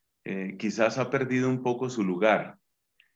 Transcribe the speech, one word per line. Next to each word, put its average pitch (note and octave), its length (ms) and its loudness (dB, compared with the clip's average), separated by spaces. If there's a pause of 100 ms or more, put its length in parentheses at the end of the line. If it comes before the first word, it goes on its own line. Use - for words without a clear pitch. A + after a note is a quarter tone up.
(260)
eh, F#2+ 340 -6
quizás A2 400 0
ha B2 100 -2
perdido B2+ 400 0
un B2+ 140 -2
poco B2+ 260 -2
su A2+ 140 -2
lugar. F#2 560 2 (560)